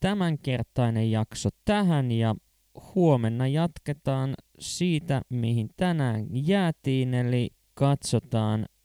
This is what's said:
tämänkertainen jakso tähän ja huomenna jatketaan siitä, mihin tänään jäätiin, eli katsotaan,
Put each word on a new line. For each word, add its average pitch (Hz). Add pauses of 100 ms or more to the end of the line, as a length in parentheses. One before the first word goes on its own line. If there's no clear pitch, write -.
tämänkertainen 127
jakso 110 (160)
tähän 170
ja 113 (600)
huomenna 127
jatketaan 139 (240)
siitä, 160
mihin 117
tänään 131
jäätiin, 139
eli 123 (240)
katsotaan, 110 (180)